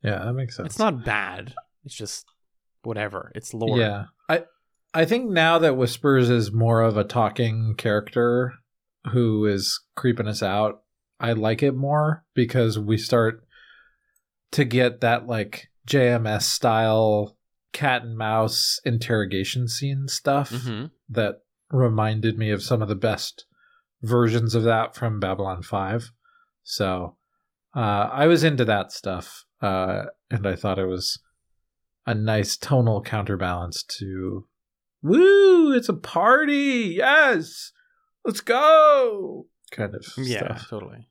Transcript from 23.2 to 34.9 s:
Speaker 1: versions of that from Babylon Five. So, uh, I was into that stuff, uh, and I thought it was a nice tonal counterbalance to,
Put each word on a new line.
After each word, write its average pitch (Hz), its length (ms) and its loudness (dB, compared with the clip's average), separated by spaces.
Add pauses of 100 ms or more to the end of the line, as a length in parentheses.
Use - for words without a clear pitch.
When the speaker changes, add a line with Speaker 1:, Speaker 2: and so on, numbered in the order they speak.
Speaker 1:
versions 117 520 2
of 117 100 2
that 113 300 0
from 110 260 -4
Babylon 95 420 -4
Five. 101 480 -6 (520)
So, 92 540 -4 (600)
uh, 104 360 0
I 139 140 2
was 165 180 6
into 139 220 2
that 104 260 0
stuff, - 520 -10 (160)
uh, 95 440 -2 (260)
and 101 160 -2
I 95 100 -2
thought 95 220 -2
it 95 80 -2
was 92 320 -6 (880)
a 117 80 -2
nice 107 420 -2
tonal 117 460 0
counterbalance 90 800 -6 (160)
to, 95 480 -8 (560)